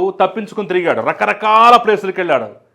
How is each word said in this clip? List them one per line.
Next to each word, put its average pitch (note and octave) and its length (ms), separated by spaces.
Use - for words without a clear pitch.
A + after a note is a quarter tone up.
తప్పించుకుని G3 480
తిరిగాడు, D#3+ 340
రకరకాల G#3+ 720
ప్లేసులకు G3+ 440
వెళ్ళాడు. C#3 300